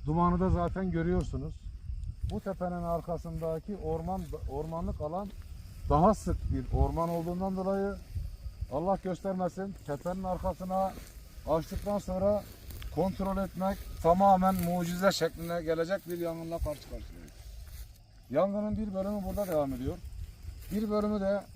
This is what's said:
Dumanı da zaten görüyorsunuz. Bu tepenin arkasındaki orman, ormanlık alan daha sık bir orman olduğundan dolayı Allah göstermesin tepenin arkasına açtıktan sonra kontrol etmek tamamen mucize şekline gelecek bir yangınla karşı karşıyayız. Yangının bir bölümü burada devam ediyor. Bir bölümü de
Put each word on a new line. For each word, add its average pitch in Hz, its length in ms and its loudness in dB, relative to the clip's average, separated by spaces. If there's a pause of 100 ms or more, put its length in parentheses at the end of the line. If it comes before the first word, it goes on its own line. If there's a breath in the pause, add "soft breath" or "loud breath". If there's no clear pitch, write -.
Dumanı 175 340 4
da 185 100 4
zaten 175 420 2
görüyorsunuz. 165 600 0 (760)
Bu 214 80 -2
tepenin 180 440 -2
arkasındaki 165 920 -2
orman, 165 440 -2 (280)
ormanlık 165 520 -4
alan 180 280 -4 (600)
daha 170 240 8
sık - 240 0 (160)
bir 131 240 0
orman 147 320 4
olduğundan 180 460 0
dolayı 196 400 0 (760)
Allah 175 320 2
göstermesin 185 720 -2 (100)
tepenin 175 380 -4
arkasına 185 720 0 (560)
açtıktan 185 500 0
sonra 190 440 2 (520)
kontrol 190 420 2
etmek 190 400 0 (260)
tamamen 190 520 8
mucize 175 560 2
şekline 165 520 -2
gelecek 165 440 0
bir 175 100 -4
yangınla 165 400 -4
karşı 151 240 -2
karşıyayız. 85 500 -12 (1000)
Yangının 202 480 2
bir 214 160 -4
bölümü 196 340 -2
burada 185 200 -2
devam 147 260 2
ediyor. 131 240 -2 (720)
Bir 214 180 0
bölümü 208 320 2
de 196 220 2 (120)